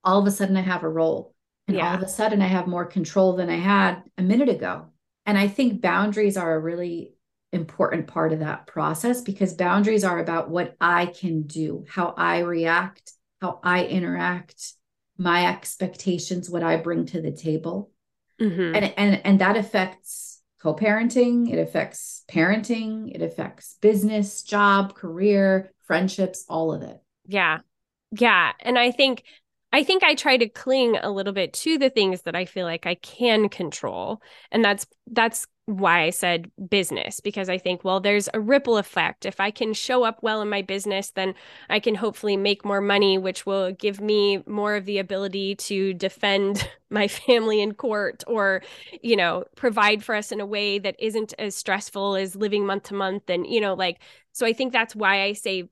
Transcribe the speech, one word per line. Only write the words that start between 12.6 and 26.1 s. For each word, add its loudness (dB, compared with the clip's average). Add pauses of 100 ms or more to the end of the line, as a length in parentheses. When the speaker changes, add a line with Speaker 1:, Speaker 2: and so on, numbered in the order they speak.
Speaker 1:
how -6
I 2
interact, -4 (440)
my 2
expectations, -4
what -4
I 2
bring -2
to -6
the -6
table. -6 (500)
Speaker 2:
Mm-hmm. 0
Speaker 1:
And, 0
and, 4
and 6
that 4
affects -4 (180)
co-parenting, 2
it 0
affects -4
parenting, 0
it -6
affects -8
business, 2
job, 4
career, 2 (120)
friendships, -2